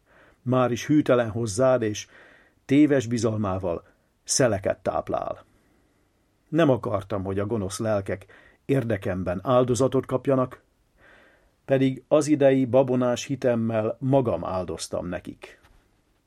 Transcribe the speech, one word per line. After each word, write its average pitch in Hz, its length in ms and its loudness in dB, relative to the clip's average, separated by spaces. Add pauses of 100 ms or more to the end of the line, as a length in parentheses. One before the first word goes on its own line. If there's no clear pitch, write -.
(420)
már 123 300 0
is 117 140 -4
hűtelen 135 440 2
hozzád, 117 520 0
és 107 260 -4 (580)
téves 139 420 4
bizalmával 104 760 -2 (400)
szeleket 107 540 0
táplál. - 680 -4 (1000)
Nem 156 220 2
akartam, 104 540 -2
hogy 95 160 -4
a 101 60 -2
gonosz 104 340 -6
lelkek 101 460 -4 (400)
érdekemben 98 800 -2
áldozatot 127 600 2
kapjanak, 131 560 -2 (1040)
pedig 135 420 0
az 147 200 2
idei 135 380 4
babonás 123 600 2
hitemmel 113 760 -2
magam 123 460 0
áldoztam 90 600 -6
nekik. - 520 -12 (680)